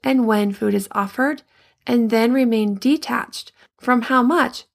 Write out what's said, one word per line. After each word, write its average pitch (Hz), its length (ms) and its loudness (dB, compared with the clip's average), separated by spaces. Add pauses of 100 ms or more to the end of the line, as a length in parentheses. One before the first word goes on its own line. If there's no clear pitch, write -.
and 262 220 2
when 208 260 2
food 202 220 -2
is 196 180 -4
offered, 254 500 -2 (440)
and 240 240 2
then 233 220 2
remain 226 420 0
detached - 760 -4 (280)
from 247 240 0
how 254 200 0
much 294 420 0 (100)